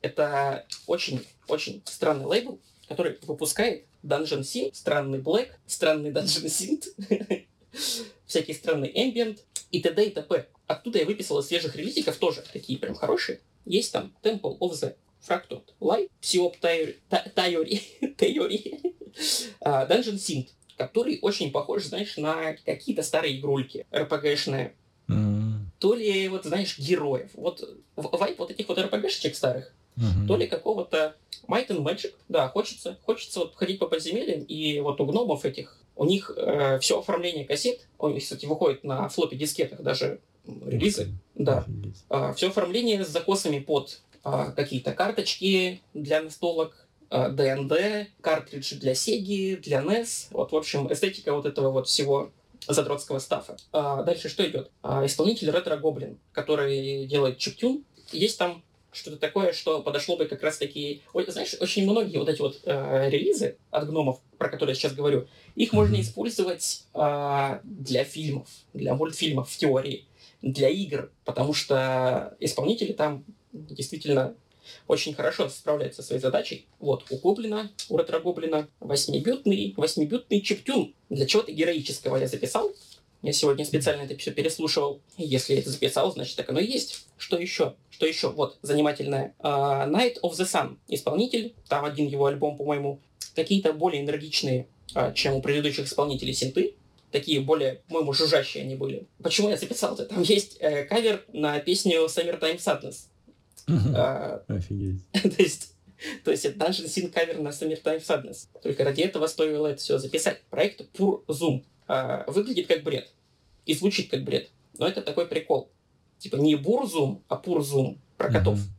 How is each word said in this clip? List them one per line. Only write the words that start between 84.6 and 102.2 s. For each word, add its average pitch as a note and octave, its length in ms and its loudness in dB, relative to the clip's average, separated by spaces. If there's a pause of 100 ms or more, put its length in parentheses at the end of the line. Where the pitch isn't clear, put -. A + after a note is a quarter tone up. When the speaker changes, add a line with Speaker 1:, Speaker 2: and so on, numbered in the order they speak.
Speaker 1:
Если C3+ 380 0
я C3+ 60 4
это C#3 100 -6
записал, - 420 0
значит, - 240 -8
так - 140 -6
оно C#3 100 2
и G3+ 60 4
есть. - 400 -4 (100)
Что - 220 -2
ещё? E3+ 360 0 (160)
Что - 160 -2
ещё? - 240 0
Вот, - 320 -2
занимательное. C#3+ 800 0
А, C#3 480 2
Night A#3+ 340 2
of - 120 0
the F#3 100 0
Sun. C#3+ 320 -2 (100)
Исполнитель. A3+ 680 0 (140)
Там C#3+ 160 0
один D3 220 0
его C#3 200 2
альбом, C#3+ 300 0
по-моему. C#3+ 440 -2 (340)
Какие-то E3 380 4
более D3+ 300 2
энергичные, C#3+ 640 -2 (260)
а, B2 180 0
чем C#3 220 0
у C3+ 80 0
предыдущих C#3+ 440 0
исполнителей C3+ 460 0
синты. C3 420 0 (360)
Такие C#3+ 300 2
более, C3+ 480 2
по-моему, D#3 240 0
жужжащие D3 500 2
они C3 140 -6
были. C3+ 300 -6 (160)
Почему G#3 260 2
я G3+ 80 2
записал-то? - 480 -2
Там F#3+ 180 0
есть, G3+ 380 4
э, D3 240 2
кавер G#3+ 480 2
на D3 260 0
песню E3+ 480 4
Summertime E3 520 -2